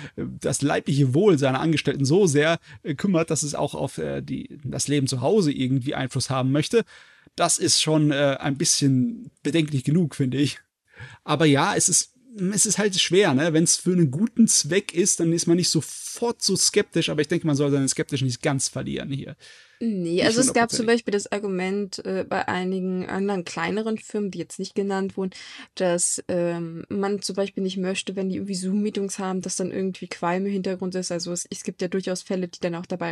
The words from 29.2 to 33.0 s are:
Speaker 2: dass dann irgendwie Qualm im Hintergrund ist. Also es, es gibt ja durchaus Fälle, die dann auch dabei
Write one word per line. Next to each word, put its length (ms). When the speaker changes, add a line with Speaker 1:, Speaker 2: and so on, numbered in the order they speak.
Speaker 2:
dass 160
dann 140
irgendwie 360
Qualm 380
im 80
Hintergrund 420
ist. 160
Also 220
es, 160
es 160
gibt 160
ja 80
durchaus 320
Fälle, 260
die 140
dann 140
auch 100
dabei 260